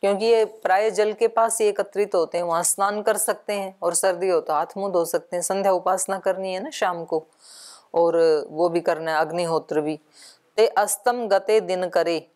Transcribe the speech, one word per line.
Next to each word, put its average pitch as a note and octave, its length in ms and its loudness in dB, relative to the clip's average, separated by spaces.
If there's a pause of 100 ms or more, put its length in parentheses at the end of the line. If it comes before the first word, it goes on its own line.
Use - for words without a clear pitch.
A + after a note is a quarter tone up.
क्योंकि G3+ 240 0
ये A3+ 200 4
प्राय G3+ 460 0
जल G#3 220 0
के A3 160 0
पास A3+ 320 0
ही G#3+ 60 2
एकत्रित G3+ 480 -2
होते F3 240 0
हैं, F3 60 -2
वहाँ E3+ 180 0
स्नान G3+ 400 -2
कर G#3+ 140 2
सकते - 360 -4
हैं, G3 300 -6
और E3+ 120 0
सर्दी F#3 340 0
हो E3+ 120 2
तो D3+ 120 -6
हाथ D#3 140 0 (100)
मुंह G3 160 -4
धो F3 120 2
सकते E3 320 -4
हैं। F3 60 -2
संध्या F#3+ 300 0
उपासना F#3 460 -2
करनी F#3+ 360 -4
है F#3 80 -6
ना D4+ 80 -10
शाम F3 340 -4
को, D#3+ 220 -4 (680)
और E3 560 4
वो E3 180 0
भी E3+ 120 0
करना D#3+ 340 -2
है, D3+ 40 2
अग्निहोत्र D#3+ 640 -2
भी। D3+ 200 -4 (560)
ते A3 100 4
अस्तम A3 640 0
गते G3 320 4
दिन F3+ 280 -2
करे E3 480 0